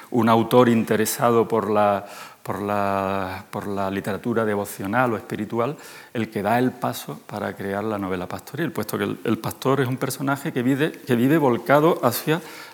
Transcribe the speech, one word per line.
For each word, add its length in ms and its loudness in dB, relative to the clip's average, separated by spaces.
un 180 4
autor 400 6
interesado 760 2
por 220 0
la, 380 2
por 200 -6
la, 880 -2
por 160 -8
la 240 -4
literatura 560 -2
devocional 680 -2
o 60 -2
espiritual 580 -4
el 160 -4
que 100 -4
da 180 2
el 120 2
paso 560 -8
para 280 -8
crear 300 -4
la 140 -4
novela 280 -4
pastoril, 460 -8
puesto 240 -6
que 80 -2
el, 200 -4
el 120 0
pastor 460 -2
es 40 0
un 120 -4
personaje 560 -4
que 80 -2
vive, 300 0
que 220 -2
vive 220 4
volcado 680 4
hacia 380 0